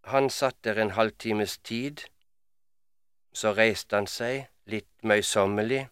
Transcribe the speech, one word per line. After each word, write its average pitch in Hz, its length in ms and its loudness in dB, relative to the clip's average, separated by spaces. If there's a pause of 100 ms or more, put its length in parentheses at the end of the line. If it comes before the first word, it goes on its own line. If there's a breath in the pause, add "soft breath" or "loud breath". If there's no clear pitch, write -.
Han 135 220 2
satt - 340 -2
der 107 160 -2
en 101 160 0
halvtimes 107 640 -2
tid, 131 420 -8 (1300)
så 107 200 -2
reiste 110 400 2
han 104 160 0
seg, 131 380 -6 (180)
litt 104 240 -8 (160)
møysommelig 107 880 2